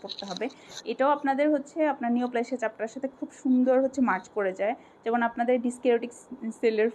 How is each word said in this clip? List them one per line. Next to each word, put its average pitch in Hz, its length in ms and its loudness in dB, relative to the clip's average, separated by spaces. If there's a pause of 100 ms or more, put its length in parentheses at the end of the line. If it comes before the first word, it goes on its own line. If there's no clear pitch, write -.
পড়তে 196 240 -10
হবে। 196 220 -6 (360)
এটাও 262 260 0
আপনাদের 285 400 2
হচ্ছে 302 360 0
আপনার 269 260 -2
নিওপ্লাসিয়া 247 460 -2
চ্যাপ্টারের 220 300 -6
সাথে 262 200 -8 (120)
খুব 302 120 -10
সুন্দর 254 480 4
হচ্ছে 269 200 0
মার্চ 190 280 0
করে 190 240 -2
যায়। 202 220 -2 (300)
যেমন 226 180 0
আপনাদের 240 400 0
ডিসক্যারিওটিক 240 500 0 (480)
সেলের 220 340 4